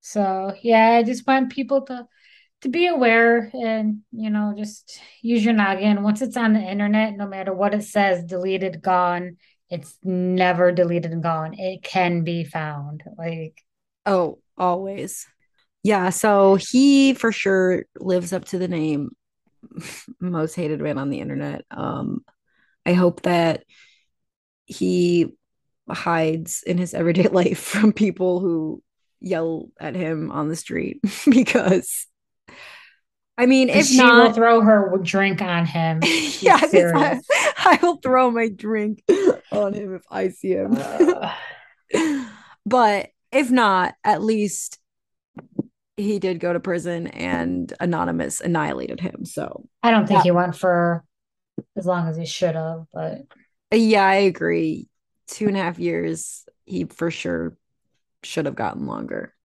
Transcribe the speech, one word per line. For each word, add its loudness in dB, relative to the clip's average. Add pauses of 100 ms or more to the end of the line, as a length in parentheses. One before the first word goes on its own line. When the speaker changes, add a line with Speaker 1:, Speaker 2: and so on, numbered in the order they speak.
Speaker 1:
So, -4
yeah, 6
I 6
just -4
want 2
people -2
to, -14 (560)
to -6
be 0
aware 2
and, -4 (100)
you -6
know, -2
just -14 (200)
use 0
your 4
noggin. 2
Once 0
it's -6
on 2
the 2
internet, -2
no -8
matter -8
what 0
it -2
says, 0
deleted, -6
gone, 0 (320)
it's -14
never 2
deleted 0
and -6
gone. -4
It -8
can 0
be -4
found. -10 (160)
Like, -12 (460)
Speaker 2:
Oh, 0 (180)
always. -6 (580)
Yeah, 2
so 6
he 4
for -2
sure 0 (120)
lives -2
up -6
to -6
the -2
name, -2 (520)
<laughs> -18
most -4
hated -4
man -4
on -4
the -6
internet. -8
Um, -6 (640)
I 2
hope 2
that 0 (1040)
he 0 (640)
hides -4
in -2
his -4
everyday 2
<laughs> 4
life 2
from 2
people 0
who -4 (380)
yell -6 (120)
at -10
him -6
on -6
the -6
street -8 (140)
<laughs> 0
because, 2 (1300)
I 4
mean, 6
Speaker 1:
And 4
Speaker 2:
if 2
Speaker 1:
she 6
will 10
Speaker 2:
not 0
Speaker 1:
throw 6
her 6
w-, -2
drink -2
on 0
him. -2
Speaker 2:
<laughs> -2
Speaker 1:
She's -2
Speaker 2:
Yeah, 8
'cause 2 (220)
I, 2
Speaker 1:
serious. -12
Speaker 2:
<laughs> 0
I 6
will 2
throw 2
my -2
drink -6
<laughs> 2
on -2
him -10
if -14
I -4
see -4
him. 0
Speaker 1:
Uh. 0 (580)
Speaker 2:
<laughs> 0 (360)
But 2 (220)
if 0
not, 2
at 0
least -4 (1160)
he -2
did -4
go -4
to -2
prison -6
and -6
Anonymous -4
annihilated -4
him. -10
So -12 (160)
Speaker 1:
I 6
don't 4
think 4
Speaker 2:
that 4
Speaker 1:
he 4
went 2
for 0 (760)
as -6
long -2
as -4
he -6
should -4
have, -8 (100)
but -10 (500)
Speaker 2:
Yeah, 4
I 4
agree. 0 (380)
Two -4
and 0
a -2
half -6
years, -6 (220)
he -6
for -6
sure -8 (640)
should -6
have -6
gotten -8
longer. -10 (120)